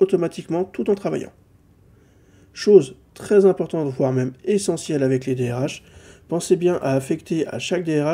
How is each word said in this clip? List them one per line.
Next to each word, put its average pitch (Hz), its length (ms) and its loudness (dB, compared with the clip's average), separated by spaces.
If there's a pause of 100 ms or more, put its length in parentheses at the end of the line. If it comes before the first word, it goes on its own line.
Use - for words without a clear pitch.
automatiquement 175 640 0
tout 220 260 -4
en 202 60 0
travaillant. - 340 -6 (1200)
Chose 190 440 6 (180)
très 202 320 2
importante, 165 500 -2
voire 135 160 0
même 127 200 -2 (120)
essentielle 170 600 -2
avec 131 220 0
les 131 100 -2
D 120 160 -4
R 123 100 -4
H, - 200 -6 (440)
pensez 175 300 0
bien 175 260 0
à 135 120 0
affecter 156 520 -4
à 117 140 -8
chaque 180 240 -4
D 156 180 0
R 147 120 -2